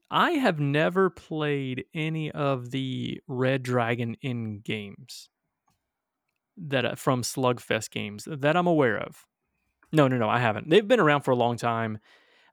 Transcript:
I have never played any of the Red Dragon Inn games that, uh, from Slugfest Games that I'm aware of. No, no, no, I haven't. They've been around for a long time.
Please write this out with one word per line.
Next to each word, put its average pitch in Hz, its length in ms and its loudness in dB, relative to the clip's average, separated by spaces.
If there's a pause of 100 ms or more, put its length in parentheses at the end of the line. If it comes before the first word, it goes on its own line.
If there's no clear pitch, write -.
I 220 220 2
have 254 280 0
never 170 520 2
played 143 840 -4
any 156 380 -4
of 135 400 -2
the 127 560 -6
Red 131 340 0
Dragon 120 600 0
Inn 117 420 -6
games 107 680 -10 (1300)
that, 139 280 -2
uh, 113 100 -4
from 127 260 0
Slugfest 123 720 -2
Games 104 380 -8
that 151 280 0
I'm 175 100 2
aware 139 300 4
of. - 280 -10 (640)
No, 151 160 6
no, 127 100 2
no, 113 100 2
I 110 120 2
haven't. 117 300 0
They've 202 180 6
been 233 120 6
around 147 220 4
for 135 100 2
a 127 40 4
long 120 220 2
time. 113 420 -2 (540)